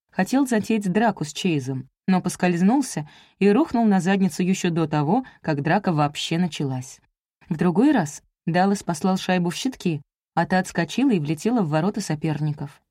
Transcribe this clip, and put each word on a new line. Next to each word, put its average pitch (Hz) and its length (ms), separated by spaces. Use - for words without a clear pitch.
хотел 254 380
затеять 214 440
драку 208 340
с 151 60
Чейзом, 135 580
но 185 120
поскользнулся 180 880
и 196 140
рухнул 233 340
на 196 140
задницу 190 420
ещё 180 300
до 160 160
того, 156 360
как 143 200
драка 175 320
вообще 151 460
началась. 139 600
В 165 60
другой 180 360
раз 180 320
Даллас 190 340
послал 185 360
шайбу 180 340
в - 40
щитки, 170 460
а 170 140
та 185 100
отскочила 185 540
и 190 80
влетела 160 420
в 160 80
ворота 175 320
соперников. 151 880